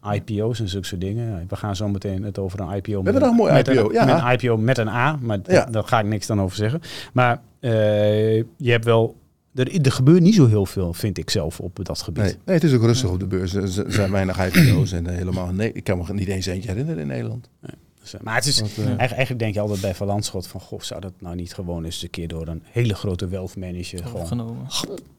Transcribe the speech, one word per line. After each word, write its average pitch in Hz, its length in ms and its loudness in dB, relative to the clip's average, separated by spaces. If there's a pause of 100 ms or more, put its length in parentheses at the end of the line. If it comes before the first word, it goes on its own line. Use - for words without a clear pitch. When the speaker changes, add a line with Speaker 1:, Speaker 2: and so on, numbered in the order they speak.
(140)
Speaker 1:
I 104 80 0
P 104 200 -4
O's 110 180 -2
en 107 100 -2
zulke 95 180 -4
soort 90 140 -6
dingen. 110 280 -4
Ja, 85 180 -6
we 98 80 -8
gaan 101 200 -4
zo 104 120 -4
meteen 98 360 -4
het 104 160 -6
over 95 200 -6
een 95 160 -6
I 98 60 -4
P - 60 -10
O - 20 -8
Speaker 2:
We 110 40 -2
hebben 95 200 0
Speaker 1:
met 269 80 4
Speaker 2:
nog 269 80 4
een 233 60 4
mooie 233 180 6
Speaker 1:
met 131 140 6
Speaker 2:
I 131 40 2
P 135 60 6
O, 107 100 4
Speaker 1:
een, - 60 0
Speaker 2:
ja. 233 120 4
Speaker 1:
met 143 160 4
een 123 100 2
I 123 160 2
P 117 40 2
O 113 60 2
met 117 200 2
een 110 100 0
A, 123 340 0
maar 110 260 -2
Speaker 2:
Ja. 175 180 4
Speaker 1:
daar 110 180 -2
ga 117 160 2
ik 104 60 0
niks 104 220 -2
dan 104 140 0
over 92 160 -2
zeggen. 117 240 -2 (320)
Maar, 123 280 2 (180)
eh, 107 760 2
je 120 340 -2
hebt 113 140 2
wel, 113 300 4 (400)
er, 135 300 0
er 131 60 6
gebeurt 156 300 6
niet 196 140 6
zo 147 120 8
heel 104 180 4
veel, 87 280 -4
vind 98 240 -4
ik 82 120 -8
zelf, 82 300 -2
op 87 260 -8
dat - 160 -8
gebied. 95 220 -2
Speaker 2:
Nee, 92 120 0 (100)
nee, 185 100 2
het 160 80 4
is 147 100 6
ook 120 80 6
rustig 117 280 4
op 90 100 -2
de 92 80 -4
beurs. 92 260 -2
Er 98 140 0
z-, 95 200 -2
zijn 98 240 0
weinig 95 440 0
I 147 180 8
P 87 40 4
O's 95 140 0
en, 85 160 -4
eh, 87 80 -4
helemaal, 90 380 -4
nee, 104 200 -2
ik - 100 -10
kan 95 140 0
me 87 160 -6
niet 101 140 -2
eens 95 180 -4
eentje 92 240 -6
herinneren 147 320 -4
in 151 60 -6
Nederland. 117 420 -8 (120)
Speaker 1:
Nee. - 100 -16 (400)
Dus, - 20 -16
eh, - 120 -14
maar 110 100 -4
het 123 100 2
is 143 140 2
Speaker 2:
Wat, 107 100 -2
eh, - 60 -10
Speaker 3:
Ja. 107 80 -4
Speaker 1:
eigenlijk, 123 280 0
eigenlijk 123 280 -2
denk 110 140 -2
je 101 60 -2
altijd 104 220 -2
bij 95 140 -2
Van 101 120 -4
Landschot 98 400 -4
van, - 140 -14
"Goh, - 200 -14
zou - 200 -10
dat 92 180 -12
nou 87 160 -12
niet 87 180 -8
gewoon 87 320 -6
eens 85 180 -8
een 87 60 -10
keer 85 180 -8
door 80 200 -8
een 82 180 -10
hele 120 300 0
grote 92 320 -4
wealth 92 300 -8
manager 90 460 -10
gewoon 113 180 -8
Speaker 3:
Opgenomen. 117 460 -8 (520)